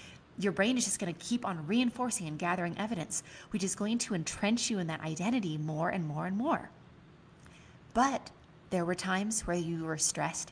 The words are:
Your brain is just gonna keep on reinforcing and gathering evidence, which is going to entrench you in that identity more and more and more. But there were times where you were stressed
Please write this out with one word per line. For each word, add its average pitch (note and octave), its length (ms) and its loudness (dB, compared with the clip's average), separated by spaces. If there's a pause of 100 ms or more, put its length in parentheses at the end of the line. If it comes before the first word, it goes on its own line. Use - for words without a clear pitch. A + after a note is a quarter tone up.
(400)
Your F#3+ 120 4
brain A3 260 4
is A#3+ 80 2
just - 140 -2
gonna E3+ 140 -2
keep - 320 -2
on E3 200 -4
reinforcing A#3 640 2
and D3+ 100 -4
gathering F3 400 0
evidence, G3+ 460 -4 (260)
which G3 140 0
is F#3 120 0
going G#3+ 240 2
to - 140 -2
entrench G3+ 560 2
you A3 80 2
in F3 100 0
that D#3+ 140 -4
identity F3 560 0
more D#3 320 0
and F3 180 0
more D#3 200 -2
and F#3+ 100 0
more. B3+ 320 0 (1300)
But C4 340 4 (400)
there F3 160 2
were F3+ 80 2
times F#3+ 540 0
where F3 100 2
you E3 280 -2
were D#3+ 120 -2
stressed - 540 -2